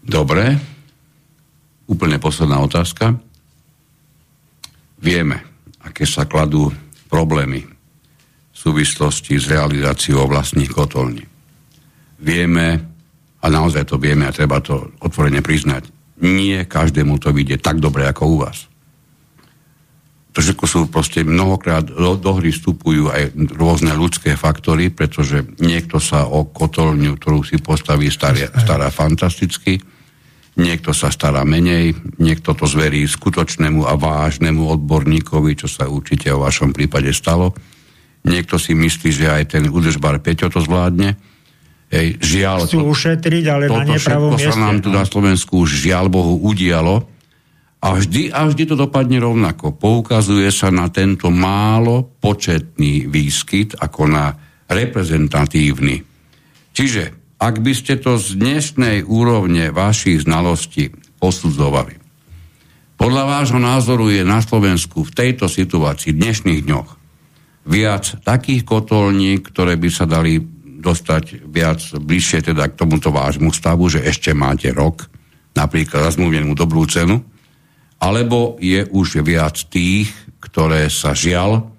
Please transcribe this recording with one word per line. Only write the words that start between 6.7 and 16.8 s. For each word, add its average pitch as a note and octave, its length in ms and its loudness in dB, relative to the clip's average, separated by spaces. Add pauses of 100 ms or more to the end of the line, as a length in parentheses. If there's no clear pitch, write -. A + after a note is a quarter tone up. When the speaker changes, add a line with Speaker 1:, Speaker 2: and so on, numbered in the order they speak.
Speaker 1:
problémy D2+ 640 -2 (800)
v - 20 -20
súvislosti D2 800 -2
s C2 80 -2
realizáciou C#2+ 800 0
vlastných C#2 480 -2
kotolní. B1+ 480 -2 (960)
Vieme, E2+ 480 0 (720)
a - 80 -10
naozaj D#2 400 0
to C2+ 160 -4
vieme D2 240 2
a C2+ 80 -6
treba C#2+ 240 0
to C#2 320 -4 (160)
otvorene C#2+ 400 0
priznať, D2 400 -2 (400)
nie F#2+ 400 0
každému D2+ 560 0